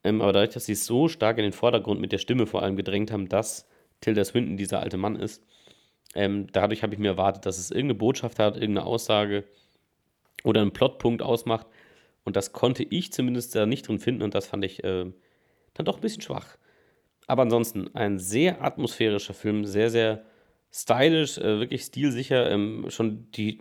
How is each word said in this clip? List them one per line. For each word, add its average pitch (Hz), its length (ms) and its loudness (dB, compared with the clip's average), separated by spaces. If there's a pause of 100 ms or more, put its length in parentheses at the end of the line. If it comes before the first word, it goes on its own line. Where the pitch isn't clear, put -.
Ähm, 107 180 2
aber 101 100 4
dadurch, 98 220 4
dass 120 120 -8
sie 110 80 -2
es - 120 -4
so 135 220 4
stark 113 300 0
in 110 60 2
den 101 100 -2
Vordergrund 110 460 2
mit 98 120 -6
der 98 80 0
Stimme 127 280 2
vor - 140 -2
allem 98 140 0
gedrängt 101 360 -2
haben, 101 160 -4
dass - 400 -2 (320)
Tilda 104 240 2
Swinton 98 340 -2
dieser 98 220 -4
alte - 180 -6
Mann 101 180 -2
ist, - 280 -10 (720)
ähm, 101 380 0
dadurch 104 300 2
hab 101 100 -2
ich 101 60 -6
mir 104 100 2
erwartet, 98 360 2
dass 95 120 -4
es 90 140 -10
irgendeine 131 240 0
Botschaft 113 440 0
hat, 107 160 4
irgendeine 101 300 -2
Aussage 104 580 0 (1000)
oder 107 180 4
einen 104 100 2
Plotpunkt 123 500 0
ausmacht. 117 460 0 (560)
Und 98 120 -4
das - 180 -2
konnte - 300 2
ich - 280 -4
zumindest 123 440 -2
da 107 100 2
nicht 123 220 -2
drin 107 120 -2
finden - 220 -2
und - 140 -2
das 101 120 -2
fand 101 160 -6
ich, - 200 -8
äh, 92 280 -4 (640)
dann 160 80 -4
doch 196 120 -2
ein - 40 -20
bisschen 220 200 -6
schwach. - 360 -12 (720)
Aber 131 160 4
ansonsten 113 520 0
ein 101 240 0
sehr 135 440 0
atmosphärischer 107 720 -2
Film, 107 320 -2
sehr, 104 240 0
sehr 113 360 0 (460)
stylisch, 147 640 2
äh, 107 220 0
wirklich 123 240 -4
stilsicher. 127 640 0
Ähm, 104 400 -2
schon 113 420 -4
die, 107 300 -4